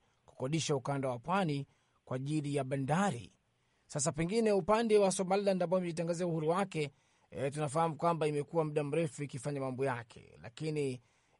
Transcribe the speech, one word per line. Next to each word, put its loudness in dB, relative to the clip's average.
kukodisha -2
ukanda -2
wa -4
pwani -2
kwa -6
ajili -2
ya 0
bandari. 0
Sasa -2
pengine 2
upande 4
wa 6
Somaliland 2
ambao 2
imejitangazia -2
uhuru 0
wake, 0
eh, -4
tunafahamu 0
kwamba 2
imekuwa 0
muda -2
mrefu -2
ikifanya -6
mambo -2
yake, -6
lakini, -4